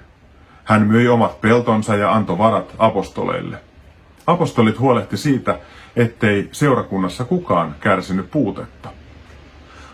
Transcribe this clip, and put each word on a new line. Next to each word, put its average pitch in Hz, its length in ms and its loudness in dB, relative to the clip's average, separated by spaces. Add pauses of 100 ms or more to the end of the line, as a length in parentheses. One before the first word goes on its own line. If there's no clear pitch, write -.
(640)
Hän 107 240 2
myi 117 200 4
omat 117 340 2
peltonsa 113 540 2
ja 101 180 0
antoi 98 240 0
varat 104 400 0
apostoleille. 92 800 -2 (720)
Apostolit 123 520 0
huolehti 120 380 0
siitä, 123 420 -2 (360)
ettei 107 560 0
seurakunnassa 104 720 -2
kukaan 87 560 -2
kärsinyt 92 520 -2
puutetta. - 580 -6 (1040)